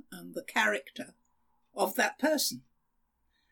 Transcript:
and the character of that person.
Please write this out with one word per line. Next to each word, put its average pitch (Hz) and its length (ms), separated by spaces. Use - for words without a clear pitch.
and 175 220
the 175 100
character - 720
of 190 200
that 214 240
person. - 440